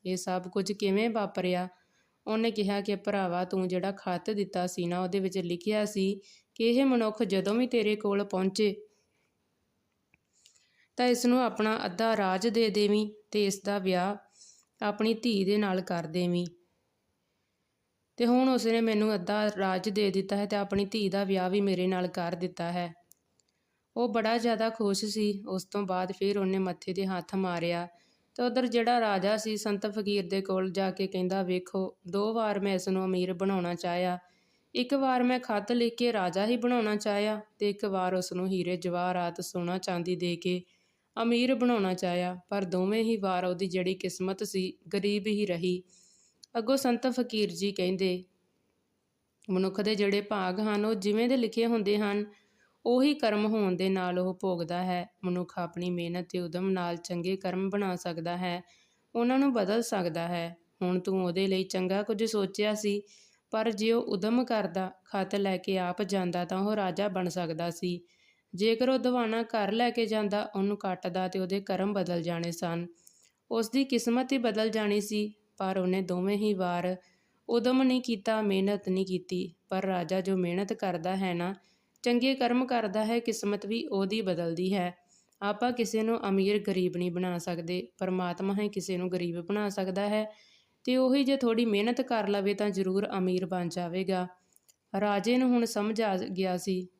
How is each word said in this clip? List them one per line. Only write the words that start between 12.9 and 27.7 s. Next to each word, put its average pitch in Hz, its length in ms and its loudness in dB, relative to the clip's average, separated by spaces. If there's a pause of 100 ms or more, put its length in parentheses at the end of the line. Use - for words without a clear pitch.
ਤੇ 208 160 2
ਇਸ 196 180 -2
ਦਾ 202 140 0
ਵਿਆਹ 190 380 0 (640)
ਆਪਣੀ 214 340 0
ਧੀ 220 300 0
ਦੇ 202 120 4
ਨਾਲ 190 240 2
ਕਰ 170 260 -4
ਦੇਵੀਂ। 175 400 0 (1700)
ਤੇ 233 80 4
ਹੁਣ 254 220 6
ਉਸਨੇ 233 320 4
ਮੈਨੂੰ 214 340 4
ਅੱਧਾ 208 320 0 (120)
ਰਾਜ 190 300 0
ਦੇ 202 220 2
ਦਿੱਤਾ 196 260 0
ਹੈ 202 100 0
ਤੇ 208 100 -2
ਆਪਣੀ 202 280 0
ਧੀ 202 240 0
ਦਾ 196 160 0
ਵਿਆਹ 185 260 2
ਵੀ 202 100 2
ਮੇਰੇ 185 260 2
ਨਾਲ 180 220 0
ਕਰ 180 260 -4
ਦਿੱਤਾ 175 380 -6
ਹੈ।" 175 200 -4 (1040)
ਉਹ 240 120 2
ਬੜਾ 220 300 2
ਜ਼ਿਆਦਾ 220 320 2
ਖੁਸ਼ 202 340 0
ਸੀ। 208 440 0
ਉਸ 190 160 -4
ਤੋਂ 208 180 -4
ਬਾਅਦ 185 300 -2
ਫਿਰ 196 260 0
ਉਹਨੇ 190 200 2
ਮੱਥੇ 185 340 -4
'ਤੇ 190 140 -2
ਹੱਥ 185 280 -4
ਮਾਰਿਆ 175 520 0 (500)